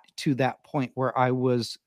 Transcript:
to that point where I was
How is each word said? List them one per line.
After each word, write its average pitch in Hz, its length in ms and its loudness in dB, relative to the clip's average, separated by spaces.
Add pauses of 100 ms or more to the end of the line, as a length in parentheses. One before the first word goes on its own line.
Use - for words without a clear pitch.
(180)
to 147 160 0
that 127 280 -2
point 131 320 -4
where 127 240 -2
I 127 120 4
was 123 560 0